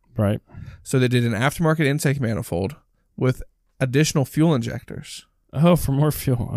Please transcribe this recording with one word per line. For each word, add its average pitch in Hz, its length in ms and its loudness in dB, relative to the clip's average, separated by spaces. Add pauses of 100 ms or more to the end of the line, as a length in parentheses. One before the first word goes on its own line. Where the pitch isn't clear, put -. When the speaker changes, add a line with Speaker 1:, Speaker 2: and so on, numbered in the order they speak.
(160)
Speaker 1:
Right. 104 240 2 (440)
Speaker 2:
So - 160 0
they 127 100 4
did 120 160 2
an 117 80 0
aftermarket 156 520 0
intake 139 360 0
manifold 104 540 -4 (420)
with 127 240 0 (380)
additional 139 460 2
fuel 160 300 2
injectors. - 720 -8 (260)
Speaker 1:
Oh, 170 240 4
for - 160 0
more 143 200 2
fuel. 123 460 -2